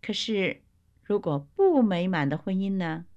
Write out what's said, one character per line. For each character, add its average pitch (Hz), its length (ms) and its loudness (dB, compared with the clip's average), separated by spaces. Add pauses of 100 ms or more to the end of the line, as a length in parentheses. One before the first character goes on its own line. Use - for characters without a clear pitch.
可 - 100 -8
是， 196 520 -2 (400)
如 202 160 0
果 160 180 -2
不 302 460 2
美 185 240 2
满 160 200 0
的 143 80 0
婚 190 200 -4
姻 196 220 -2
呢 165 280 -4 (100)